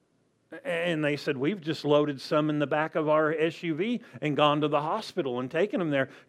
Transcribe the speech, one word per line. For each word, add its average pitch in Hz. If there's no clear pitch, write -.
A-, -
and 170
they 147
said, 143
"We've 156
just 147
loaded 147
some 151
in 151
the 147
back 151
of 156
our 156
S 160
U 165
V 220
and 147
gone 151
to 147
the 147
hospital 156
and 131
taken 202
them 170
there 135